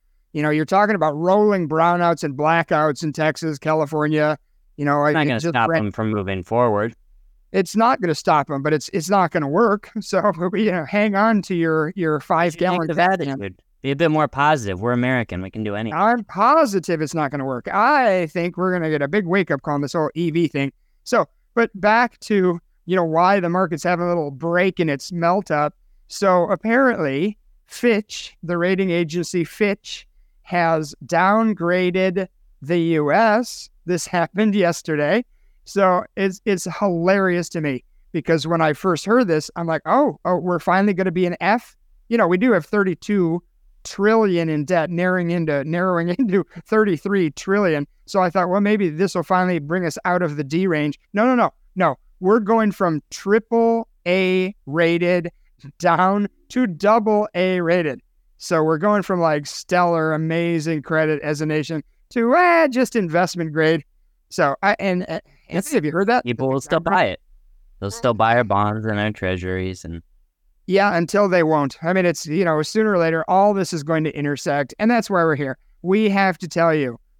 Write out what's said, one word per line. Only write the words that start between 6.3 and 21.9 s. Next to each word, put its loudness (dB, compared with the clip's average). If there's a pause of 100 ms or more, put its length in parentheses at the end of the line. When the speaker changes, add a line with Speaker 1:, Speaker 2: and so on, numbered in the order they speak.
Speaker 2:
forward. 0 (560)
Speaker 1:
It's -2
not 2
gonna 0
stop 2
them, -4
but 0
it's, -4
it's -4
not 2
gonna -2
work. 0
<laughs> -4
So, 0 (240)
you 0
know, -2
hang 0
on 2
to -6
your, 0
your 0
five 0
Speaker 2:
Change -16
Speaker 1:
gallon 0
Speaker 2:
of -2
Speaker 1:
can. 2
Speaker 2:
attitude. -6 (180)
Be -4
a -2
bit 2
more 2
positive. -2
We're 0
American. -2
We -10
can -8
do -4
anything. -6
Speaker 1:
I'm 0
positive 0
it's -4
not -2
gonna -6
work. -6
I 2
think -6
we're -2
gonna -2
get 0
a -2
big -2
wake-up -2
call -4
on -2
this -6
whole -2
E -2
V 2
thing. -4 (320)
So, 0 (300)
but 0 (100)
back 2